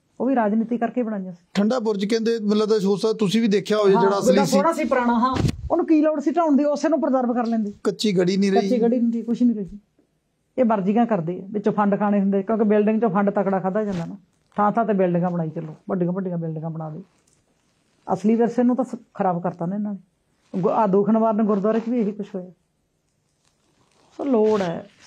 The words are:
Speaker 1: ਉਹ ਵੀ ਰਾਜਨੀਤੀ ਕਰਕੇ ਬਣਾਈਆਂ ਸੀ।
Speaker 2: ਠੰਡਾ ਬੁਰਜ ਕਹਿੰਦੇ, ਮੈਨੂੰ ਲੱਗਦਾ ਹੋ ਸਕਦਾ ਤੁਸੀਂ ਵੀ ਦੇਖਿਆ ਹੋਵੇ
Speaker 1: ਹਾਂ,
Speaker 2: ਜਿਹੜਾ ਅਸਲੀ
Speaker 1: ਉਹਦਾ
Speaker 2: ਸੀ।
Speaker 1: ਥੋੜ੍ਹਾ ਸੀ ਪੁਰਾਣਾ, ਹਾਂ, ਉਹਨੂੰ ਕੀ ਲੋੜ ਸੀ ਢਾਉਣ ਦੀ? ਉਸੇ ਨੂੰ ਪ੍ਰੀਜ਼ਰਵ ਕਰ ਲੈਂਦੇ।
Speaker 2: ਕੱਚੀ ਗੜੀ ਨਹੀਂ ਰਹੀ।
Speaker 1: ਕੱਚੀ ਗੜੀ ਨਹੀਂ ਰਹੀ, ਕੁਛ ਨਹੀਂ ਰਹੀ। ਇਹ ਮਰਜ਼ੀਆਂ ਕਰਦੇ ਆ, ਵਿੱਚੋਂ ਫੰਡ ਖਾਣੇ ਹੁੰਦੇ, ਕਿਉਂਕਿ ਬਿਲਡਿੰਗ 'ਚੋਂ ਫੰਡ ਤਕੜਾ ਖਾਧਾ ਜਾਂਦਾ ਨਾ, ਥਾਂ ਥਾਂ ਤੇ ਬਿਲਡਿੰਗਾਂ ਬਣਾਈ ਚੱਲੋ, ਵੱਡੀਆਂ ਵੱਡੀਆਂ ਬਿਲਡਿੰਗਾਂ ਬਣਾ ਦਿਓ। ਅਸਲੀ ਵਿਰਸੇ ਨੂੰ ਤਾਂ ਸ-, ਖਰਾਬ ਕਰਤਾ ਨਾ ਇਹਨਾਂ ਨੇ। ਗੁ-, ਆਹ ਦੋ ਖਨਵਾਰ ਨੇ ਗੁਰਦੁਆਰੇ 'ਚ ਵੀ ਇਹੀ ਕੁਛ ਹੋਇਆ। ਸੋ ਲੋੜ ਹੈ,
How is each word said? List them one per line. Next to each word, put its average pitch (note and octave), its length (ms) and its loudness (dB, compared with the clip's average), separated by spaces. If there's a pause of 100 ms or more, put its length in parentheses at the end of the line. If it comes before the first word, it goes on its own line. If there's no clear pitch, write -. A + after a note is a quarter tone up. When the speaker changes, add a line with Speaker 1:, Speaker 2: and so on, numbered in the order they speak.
(200)
Speaker 1:
ਉਹ A3+ 60 -2
ਵੀ C4+ 80 0
ਰਾਜਨੀਤੀ A3+ 440 0
ਕਰਕੇ A#3 240 -4
ਬਣਾਈਆਂ G3 300 -6
ਸੀ। - 120 -20 (100)
Speaker 2:
ਠੰਡਾ G#3+ 240 2
ਬੁਰਜ G#3 260 -2
ਕਹਿੰਦੇ, A3+ 340 0
ਮੈਨੂੰ G#3+ 180 0
ਲੱਗਦਾ G#3+ 280 2
ਹੋ G3 120 2
ਸਕਦਾ A3 160 0
ਤੁਸੀਂ G#3+ 280 0
ਵੀ A#3 80 2
ਦੇਖਿਆ G#3 300 0
ਹੋਵੇ G3+ 160 6
Speaker 1:
ਹਾਂ, - 80 4
Speaker 2:
ਜਿਹੜਾ G3+ 160 2
ਅਸਲੀ G3 120 4
Speaker 1:
ਉਹਦਾ - 140 4
Speaker 2:
ਸੀ। - 120 2
Speaker 1:
ਥੋੜ੍ਹਾ D4+ 160 4
ਸੀ D#4 120 -2
ਪੁਰਾਣਾ, A#3+ 340 0
ਹਾਂ, B3+ 180 0 (340)
ਉਹਨੂੰ D#4 160 0
ਕੀ D#4 140 4
ਲੋੜ D#4 200 2
ਸੀ D#4 100 0
ਢਾਉਣ D#4 260 2
ਦੀ? C#4+ 80 2
ਉਸੇ D4 240 0
ਨੂੰ D4+ 120 2
ਪ੍ਰੀਜ਼ਰਵ B3+ 340 0
ਕਰ A#3 120 0
ਲੈਂਦੇ। A3 260 -2 (120)
Speaker 2:
ਕੱਚੀ G3+ 340 0
ਗੜੀ F#3 180 2
ਨਹੀਂ G3 160 2
ਰਹੀ। G3 80 4
Speaker 1:
ਕੱਚੀ G#3+ 220 0
ਗੜੀ A#3 180 2
ਨਹੀਂ A#3 120 0
ਰਹੀ, A3+ 100 -4
ਕੁਛ A#3 200 -2
ਨਹੀਂ A#3 140 2
ਰਹੀ। G3+ 220 -10 (800)
ਇਹ B3+ 60 2
ਮਰਜ਼ੀਆਂ G#3+ 420 2
ਕਰਦੇ F3+ 340 -4
ਆ, - 100 -14
ਵਿੱਚੋਂ G#3 220 -2
ਫੰਡ G3+ 260 0
ਖਾਣੇ G#3 220 0
ਹੁੰਦੇ, G3 220 0
ਕਿਉਂਕਿ A3 220 -2
ਬਿਲਡਿੰਗ G#3+ 340 2
'ਚੋਂ A3+ 120 0
ਫੰਡ G3+ 200 0
ਤਕੜਾ G3 300 -2
ਖਾਧਾ F#3+ 240 -2
ਜਾਂਦਾ F#3 220 -6
ਨਾ, F#3+ 100 -14 (400)
ਥਾਂ G#3 160 2
ਥਾਂ A3+ 120 0
ਤੇ A3 80 0
ਬਿਲਡਿੰਗਾਂ F3+ 380 0
ਬਣਾਈ E3 200 -4
ਚੱਲੋ, D#3 240 -10 (140)
ਵੱਡੀਆਂ F3+ 240 -2
ਵੱਡੀਆਂ F3+ 260 -6
ਬਿਲਡਿੰਗਾਂ D#3+ 320 -8
ਬਣਾ D#3+ 200 -10
ਦਿਓ। E3+ 120 -14 (1120)
ਅਸਲੀ F#3+ 220 2
ਵਿਰਸੇ A#3 280 0
ਨੂੰ B3 140 2
ਤਾਂ C4 80 -2
ਸ-, - 140 -10 (160)
ਖਰਾਬ F3+ 280 -2
ਕਰਤਾ F3 240 -6
ਨਾ F#3+ 100 -4
ਇਹਨਾਂ G#3 160 -6
ਨੇ। G3 60 -10 (600)
ਗੁ-, F#3+ 100 2
ਆਹ A3 180 2
ਦੋ G3+ 160 4
ਖਨਵਾਰ A3 300 2
ਨੇ A3 100 0
ਗੁਰਦੁਆਰੇ G#3+ 360 0
'ਚ A3+ 80 -8
ਵੀ B3 100 -2
ਇਹੀ G#3 140 -2
ਕੁਛ G#3 220 -10
ਹੋਇਆ। F#3 160 -12 (1700)
ਸੋ - 80 -8
ਲੋੜ G#3+ 380 2
ਹੈ, F3 240 -6 (200)